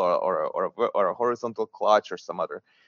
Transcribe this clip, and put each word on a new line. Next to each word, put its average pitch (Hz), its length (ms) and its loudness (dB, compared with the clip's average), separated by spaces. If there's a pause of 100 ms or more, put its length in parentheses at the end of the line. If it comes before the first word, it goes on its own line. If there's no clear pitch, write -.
or, 90 160 4
or, 78 300 0
or, 90 180 -2
a, 87 40 -4 (180)
or 98 240 2
a - 40 -4
horizontal 117 520 -2
clutch 101 440 2
or 92 60 -8
some 87 240 -10
other, 82 220 -6 (260)